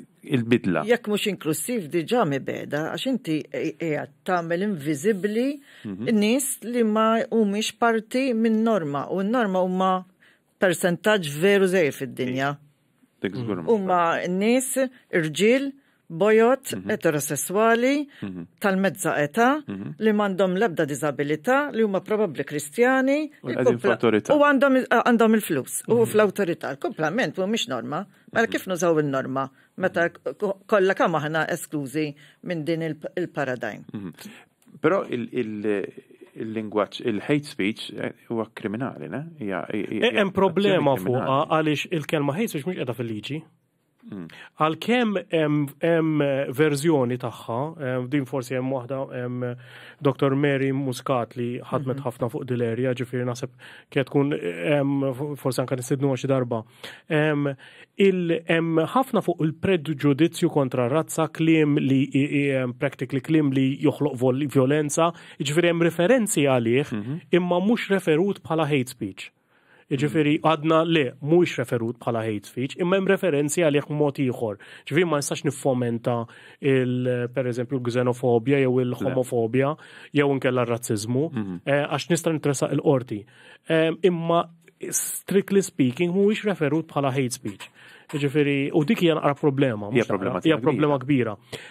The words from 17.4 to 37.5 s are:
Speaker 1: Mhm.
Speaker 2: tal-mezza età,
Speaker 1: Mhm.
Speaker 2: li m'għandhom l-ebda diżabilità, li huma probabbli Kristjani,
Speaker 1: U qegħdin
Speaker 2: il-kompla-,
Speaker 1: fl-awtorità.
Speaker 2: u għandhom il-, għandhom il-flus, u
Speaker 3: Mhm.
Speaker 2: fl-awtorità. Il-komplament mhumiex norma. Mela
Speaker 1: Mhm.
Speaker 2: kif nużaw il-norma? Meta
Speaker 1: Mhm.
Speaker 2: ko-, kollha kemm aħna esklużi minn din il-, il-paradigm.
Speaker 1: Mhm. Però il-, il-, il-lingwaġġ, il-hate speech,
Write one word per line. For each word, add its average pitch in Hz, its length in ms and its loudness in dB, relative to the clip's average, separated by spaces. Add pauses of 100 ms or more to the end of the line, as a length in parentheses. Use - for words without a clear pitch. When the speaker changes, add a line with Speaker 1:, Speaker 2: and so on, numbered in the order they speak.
Speaker 1:
Mhm. 180 200 -8 (180)
Speaker 2:
tal-mezza 190 560 0
età, 233 500 2
Speaker 1:
Mhm. 156 320 -8
Speaker 2:
li 220 140 2
m'għandhom 196 460 0
l-ebda 175 280 0
diżabilità, 151 880 -2
li 220 100 2
huma 196 180 0
probabbli 185 420 -2
Kristjani, 262 880 0 (100)
Speaker 1:
U - 60 -12
qegħdin 113 100 -4
Speaker 2:
il-kompla-, 123 220 2 (180)
Speaker 1:
fl-awtorità. 110 380 4
Speaker 2:
u 294 40 6
għandhom 277 360 6
il-, 254 140 0
għandhom 226 460 4
il-flus, 160 520 -2
u 208 80 2
Speaker 3:
Mhm. 233 100 4
Speaker 2:
fl-awtorità. 208 640 0
Il-komplament 175 640 -4
mhumiex 202 320 -2
norma. 131 360 -6 (280)
Mela 233 140 2
Speaker 1:
Mhm. 190 40 -14
Speaker 2:
kif - 160 -4
nużaw 170 320 2
il-norma? 135 500 -2 (280)
Meta 180 320 0
Speaker 1:
Mhm. - 280 -10
Speaker 2:
ko-, - 200 -4 (100)
kollha 196 260 4
kemm 214 220 2
aħna 151 340 -2
esklużi 151 640 -4 (300)
minn 165 220 -6
din 160 160 -2
il-, 156 160 -6 (180)
il-paradigm. 127 800 -6
Speaker 1:
Mhm. 98 200 -12 (680)
Però 180 280 2
il-, 120 220 -6
il-, 107 560 -2 (480)
il-lingwaġġ, 107 720 -4
il-hate 147 400 -2
speech, - 480 -4